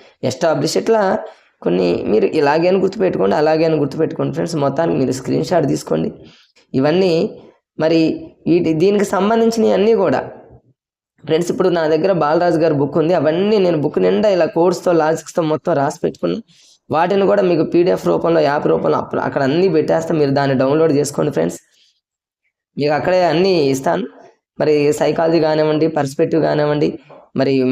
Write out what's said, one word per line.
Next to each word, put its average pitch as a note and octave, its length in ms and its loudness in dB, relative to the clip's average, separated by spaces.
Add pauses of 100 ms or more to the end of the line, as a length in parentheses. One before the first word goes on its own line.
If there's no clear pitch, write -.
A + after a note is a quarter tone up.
(280)
ఎస్టాబ్లిష్, D#3 520 -2
ఇట్లా A3 220 2 (640)
కొన్ని F3 240 0 (240)
మీరు G#3 140 2 (140)
ఇలాగే D#3 300 2
అని F#3+ 140 2
గుర్తుపెట్టుకోండి, F#3 560 0
అలాగే D#3 280 2
అని D#3+ 140 2
గుర్తుపెట్టుకోండి C#3+ 540 -2
ఫ్రెండ్స్. E3+ 280 -4
మొత్తానికి E3 380 0
మీరు C3 160 -2
స్క్రీన్ C#3 320 -4
షాట్ E3 220 2
తీసుకోండి. D#3+ 380 -4 (640)
ఇవన్నీ E3 380 2 (640)
మరి E3 220 2 (500)
వీటి, E3+ 220 2 (100)
దీనికి G3+ 320 2
సంబంధించినవి A3 640 2
అన్నీ A3 160 2 (100)
కూడా C3 160 0 (1040)
ఫ్రెండ్స్, D#3+ 280 -2
ఇప్పుడు F#3 260 0
నా D#3+ 60 0 (100)
దగ్గర E3+ 180 0 (120)
బాలరాజు E3 400 0
గారి D#3+ 180 0
బుక్ D3 200 -2
ఉంది, E3 180 0
అవన్నీ F3+ 360 0 (100)
నేను E3 180 0
బుక్ D3+ 220 -4
నిండా G3+ 300 2
ఇలా E3 100 2 (120)
కోడ్స్తో F3 340 0 (120)
లాజిక్స్తో D#3+ 380 -2 (100)
మొత్తం D#3+ 280 -2
రాసి C#3+ 240 -4
పెట్టుకున్నాను. F3 400 -4 (460)
వాటిని F#3 400 0
కూడా G3+ 200 2
మీకు E3 220 0
పీడీఎఫ్ F3+ 380 2
రూపంలో, E3 300 2 (100)
యాప్ D3+ 200 -2
రూపంలో D#3+ 320 0
అప్-, - 240 -6
అక్కడ C#3 220 -2
అన్నీ E3+ 260 2
పెట్టేస్తే D#3+ 460 0
మీరు C#3 180 2
దాన్ని C3+ 240 0
డౌన్లోడ్ D3+ 380 2
చేసుకోండి D3+ 360 -2
ఫ్రెండ్స్. E3+ 220 -2 (1200)
మీకు D3 200 -2
అక్కడే F#3 240 0 (120)
అన్నీ F#3 200 2 (200)
ఇస్తాను. E3+ 320 -2 (560)
మరి D3+ 140 2 (240)
సైకాలజీ E3 460 0
కానివ్వండి, D#3 420 0 (100)
పర్స్పెక్టివ్ D#3+ 500 -2
కానివ్వండి, D3 420 0 (500)
మరి C3+ 140 0 (200)